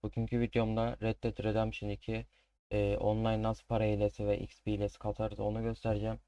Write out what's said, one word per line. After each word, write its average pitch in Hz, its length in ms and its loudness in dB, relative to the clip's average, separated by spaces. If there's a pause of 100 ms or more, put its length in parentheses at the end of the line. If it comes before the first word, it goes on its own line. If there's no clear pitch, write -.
Bugünkü 113 360 -2
videomda 113 600 2
Red 110 220 -2
Dead 113 200 -2
Redemption 110 460 0
iki, 110 380 -4 (440)
e, 104 260 2
online 110 460 2
nasıl 110 220 -2
para 110 180 2
hilesi 104 440 2
ve 104 120 2
X - 220 -12
P 107 100 -2
hilesi 104 280 -2
katarız 107 400 -4
onu 107 240 -2
göstereceğim. 110 640 -2